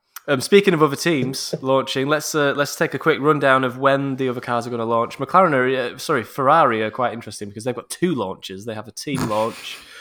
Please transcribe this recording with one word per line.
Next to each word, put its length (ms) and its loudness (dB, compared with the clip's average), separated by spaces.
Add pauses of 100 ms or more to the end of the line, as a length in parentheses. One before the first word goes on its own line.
(260)
um, 140 2
speaking 340 6
of 80 4
other 140 2
teams 600 -2
<laughs> 40 -12
launching, 460 0
let's, 260 0
uh, 220 2
let's 180 -2
take 180 0
a 60 -4
quick 220 2
rundown 420 4
of 160 -2
when 380 2
the 120 -2
other 120 -4
cars 260 -4
are 40 -8
gonna 140 -4
launch. 340 0
McLaren 360 4
are, 400 0
uh, 40 -18
sorry, 260 -2
Ferrari 580 2
are 80 -2
quite 220 -2
interesting 360 -12
because 140 -12
they've 140 -4
got 120 -12
two 280 -2
launches. 480 -8
They 100 -8
have 140 -12
a 40 -18
team 360 -6
launch 500 -4 (220)